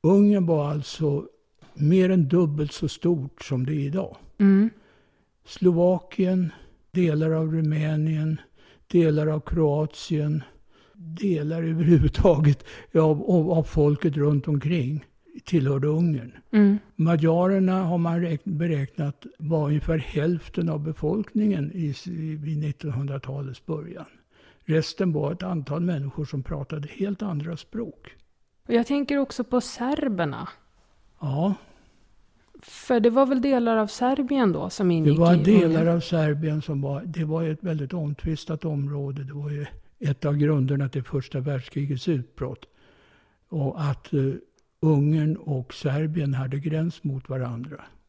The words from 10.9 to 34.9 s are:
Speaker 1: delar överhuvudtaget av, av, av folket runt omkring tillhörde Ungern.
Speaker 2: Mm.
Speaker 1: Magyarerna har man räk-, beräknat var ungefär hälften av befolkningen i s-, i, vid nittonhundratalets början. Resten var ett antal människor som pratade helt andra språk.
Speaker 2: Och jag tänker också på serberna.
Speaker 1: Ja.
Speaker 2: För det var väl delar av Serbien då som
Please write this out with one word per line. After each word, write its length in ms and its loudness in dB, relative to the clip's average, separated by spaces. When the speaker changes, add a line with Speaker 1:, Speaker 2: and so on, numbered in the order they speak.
Speaker 1:
delar 680 -4
överhuvudtaget 1000 4
av, 360 4
av, 200 4
av 120 4
folket 540 2
runt 320 2
omkring 560 0
tillhörde 440 0
Ungern. 440 0
Speaker 2:
Mm. 280 6
Speaker 1:
Magyarerna 880 4
har 140 0
man 220 0
räk-, 240 -4
beräknat 840 -4
var 280 -2
ungefär 320 0
hälften 720 -4
av 120 -4
befolkningen 960 -2
i 160 -4
s-, 160 -10
i, 300 -6
vid 220 -6
nittonhundratalets 1080 -8
början. 400 -10
Resten 480 0
var 200 -2
ett 100 -8
antal 400 -4
människor 420 -4
som 180 -8
pratade 460 -8
helt 340 -6
andra 340 -6
språk. 540 -12
Speaker 2:
Och 80 -2
jag 120 2
tänker 320 -2
också 260 -4
på 160 0
serberna. 880 -4
Speaker 1:
Ja. 340 0
Speaker 2:
För 380 -2
det 100 4
var 160 4
väl 140 0
delar 360 2
av 100 0
Serbien 680 0
då 180 -4
som 200 0